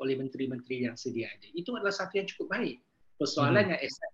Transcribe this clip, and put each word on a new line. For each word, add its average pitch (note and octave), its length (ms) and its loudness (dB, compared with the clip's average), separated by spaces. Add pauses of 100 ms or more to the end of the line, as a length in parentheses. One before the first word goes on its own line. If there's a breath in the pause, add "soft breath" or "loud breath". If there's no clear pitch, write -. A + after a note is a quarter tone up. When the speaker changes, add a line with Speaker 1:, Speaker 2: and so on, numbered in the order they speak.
Speaker 1:
oleh C3+ 160 2
menteri-menteri B2+ 640 -4
yang A#2+ 160 -2
sedia A2+ 320 -4
ada. - 240 -18
Itu F3 240 -6
adalah G3 160 0
satu G3 240 -2
yang F#3+ 80 -2
cukup F#3+ 320 -4
baik. E3 240 -4 (320)
Persoalan D3+ 480 4
Speaker 2:
Hmm. F#3+ 80 2
Speaker 1:
yang D#3 80 0
Ehsan - 340 -6